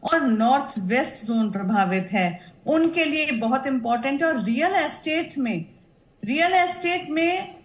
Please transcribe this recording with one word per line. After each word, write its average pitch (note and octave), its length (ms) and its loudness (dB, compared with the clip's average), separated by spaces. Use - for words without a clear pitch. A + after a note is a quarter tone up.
और E4 180 2
नॉर्थ B3 580 2
वेस्ट A3+ 460 -2
जोन A3 260 0
प्रभावित F#3 600 0
है, F3+ 280 0
उनके D#4+ 400 2
लिए D4+ 260 0
बहुत B3 360 0
इंपॉर्टेंट B3+ 560 0
है। E4 40 2
और C#4 160 0
रियल C4 280 0
एस्टेट D#4+ 680 -2
में, G#3+ 280 -4
रियल D#4+ 280 2
एस्टेट F4+ 560 0
में E4+ 560 -2